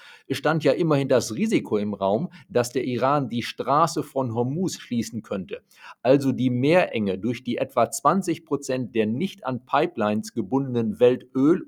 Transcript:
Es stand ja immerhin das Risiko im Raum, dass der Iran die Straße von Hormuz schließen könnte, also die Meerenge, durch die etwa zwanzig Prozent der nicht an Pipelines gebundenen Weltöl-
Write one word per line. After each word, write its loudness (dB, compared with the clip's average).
Es -2
stand 0
ja 4
immerhin 2
das 2
Risiko 0
im -2
Raum, 0
dass 0
der -2
Iran 0
die -4
Straße 0
von -4
Hormuz -2
schließen -6
könnte, -8
also 4
die 0
Meerenge, 0
durch -4
die -4
etwa 0
zwanzig 0
Prozent -4
der 4
nicht -4
an -6
Pipelines 0
gebundenen -2
Weltöl- 4